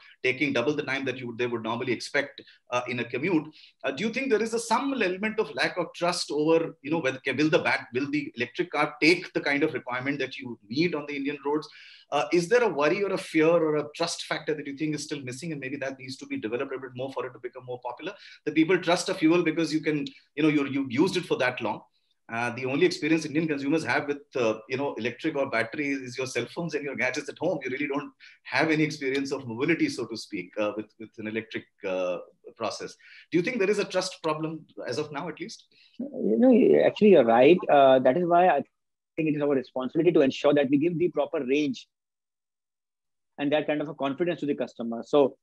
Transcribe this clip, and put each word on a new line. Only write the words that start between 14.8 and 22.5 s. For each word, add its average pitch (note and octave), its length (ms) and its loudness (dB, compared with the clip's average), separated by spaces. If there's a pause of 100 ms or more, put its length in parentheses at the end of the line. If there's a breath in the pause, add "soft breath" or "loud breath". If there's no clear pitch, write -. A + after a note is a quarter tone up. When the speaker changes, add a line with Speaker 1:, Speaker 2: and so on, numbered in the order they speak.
Speaker 1:
is D3 100 -6
still D3 180 -8
missing, C3 300 -10
and D3 80 -8
maybe C3 180 -8
that C3+ 200 -8
needs C3 180 -14
to C#3+ 120 -16
be C#3 100 -6
developed C3 360 -4
a C3 60 -8
bit C3 160 -12
more C3 160 -6
for B2+ 140 -6
it B2+ 80 -12
to A#2+ 60 -20
become B2+ 260 -14
more B2 180 -10
popular? D3+ 300 -10 (320 loud breath)
That D3+ 80 -2
people D#3+ 240 4
trust E3+ 320 0
a F#3 60 -2
fuel E3 280 4
because D#3 300 -2
you D#3 60 0
can, D3+ 260 -2 (300 loud breath)
you D3 80 -2
know, D#3 60 4
you're, C#3+ 180 2
you've C3+ 240 -4
used E3+ 260 2
it E3 80 -4
for D#3+ 120 0
that B2+ 220 0
long. A#2 220 -4 (500)
Uh, A#2 200 -4